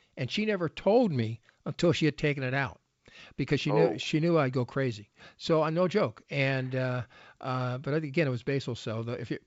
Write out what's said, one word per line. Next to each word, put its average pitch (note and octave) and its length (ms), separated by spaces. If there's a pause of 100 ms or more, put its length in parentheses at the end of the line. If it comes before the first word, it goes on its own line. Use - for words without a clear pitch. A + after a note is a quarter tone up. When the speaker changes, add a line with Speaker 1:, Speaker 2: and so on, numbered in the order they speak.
(160)
Speaker 1:
and C3 140
she G#3+ 140
never G3 240
told A3 420
me A2+ 300 (240)
until E3 280
she - 120
had D3 140
taken C#3+ 260
it B2+ 100
out. C3+ 240 (580)
Because C#3 220
she - 140
knew D#3 220
Speaker 2:
Oh. - 20
Speaker 1:
she D3+ 240
knew E3 180
I'd C3 140
go B2+ 120
crazy, A#2+ 440 (300)
so, D#3 260
uh, D#3+ 60
no F3 180
joke. E3 420
And, C3+ 460
uh, B2+ 260 (380)
uh, B2+ 380
but C#3 160
again, D#3 340
it - 20
was B2 140
basal C#3 320
cell. A2+ 260
The, A#2 120
if A#2+ 180
you, - 140